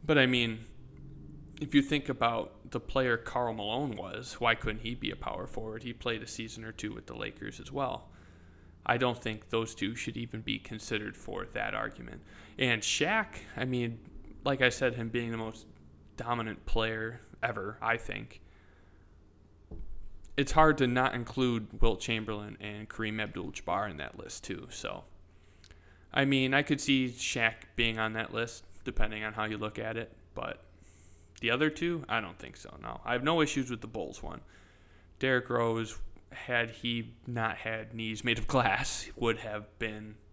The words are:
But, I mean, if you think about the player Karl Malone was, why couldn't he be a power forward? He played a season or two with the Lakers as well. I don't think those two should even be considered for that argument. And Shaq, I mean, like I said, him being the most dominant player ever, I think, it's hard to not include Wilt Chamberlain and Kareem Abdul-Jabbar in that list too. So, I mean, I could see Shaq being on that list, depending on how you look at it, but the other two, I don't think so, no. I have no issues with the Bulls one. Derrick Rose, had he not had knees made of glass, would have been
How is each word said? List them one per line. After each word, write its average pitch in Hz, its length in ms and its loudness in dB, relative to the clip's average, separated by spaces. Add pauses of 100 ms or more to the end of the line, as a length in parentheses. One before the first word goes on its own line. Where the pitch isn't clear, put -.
But, 151 140 6
I 131 80 8
mean, 117 340 2 (1000)
if 147 140 -4
you 143 80 8
think 139 260 0
about 117 640 0
the 120 100 -4
player 127 360 2
Karl 117 360 0
Malone 113 420 -2
was, 107 460 -8
why 117 140 6
couldn't 113 260 -2
he 117 140 -4
be 117 160 -2
a 95 60 -6
power 98 300 -6
forward? 110 360 -6
He 120 100 -8
played 113 300 -4
a 117 40 -10
season 113 380 -8
or 110 80 -10
two 107 200 -6
with - 140 -10
the - 80 -10
Lakers - 460 -8
as - 100 -12
well. 139 380 -4 (760)
I 120 120 4
don't 120 220 2
think 110 320 -6
those 113 240 0
two 101 200 -2
should 117 220 -6
even 117 240 -6
be 110 180 -2
considered 107 580 -6
for - 360 -6
that 53 220 -2
argument. 57 480 -6 (360)
And 120 240 4
Shaq, 202 440 4 (300)
I - 80 0
mean, 120 360 0 (440)
like 135 160 2
I 127 100 8
said, 123 240 2
him 117 140 -4
being 117 220 -2
the 113 60 -2
most 110 300 -6 (500)
dominant 117 500 -2
player 113 540 2 (240)
ever, 107 360 0
I 113 160 4
think, 110 440 -6 (2000)
it's 139 160 2
hard 156 260 8
to 131 100 6
not 127 260 4
include 117 680 0
Wilt 110 200 10
Chamberlain 110 600 -2
and 107 280 -10
Kareem 110 320 -2
Abdul-Jabbar 104 680 -2
in 78 100 -8
that 71 200 -8
list - 240 -10
too. - 280 -8
So, - 340 -8 (1080)
I 139 120 4
mean, 135 300 4
I 143 80 6
could 143 180 2
see 131 280 4
Shaq 117 460 2 (220)
being 113 240 2
on 110 140 2
that 113 200 -2
list, 117 300 -4 (200)
depending 110 380 2
on 110 120 -4
how 110 100 0
you 107 140 -2
look 107 200 -4
at 110 180 -4
it, 113 160 -6 (220)
but - 300 -6 (760)
the 113 100 2
other 143 200 4
two, 165 380 -2
I 113 120 2
don't 87 180 -8
think - 180 -12
so, - 260 -14
no. 60 220 -8
I 117 80 0
have 123 100 2
no 160 200 6
issues 135 280 2
with 117 100 -4
the - 60 -10
Bulls 101 360 -6
one. - 180 -8 (800)
Derrick 131 280 4
Rose, 113 500 2 (340)
had 117 380 0
he 117 420 -4 (140)
not 113 320 -2
had 113 360 -6
knees 110 300 -4
made 117 140 4
of 110 100 0
glass, - 680 4
would 113 220 4
have 107 400 -8
been 107 360 -6 (180)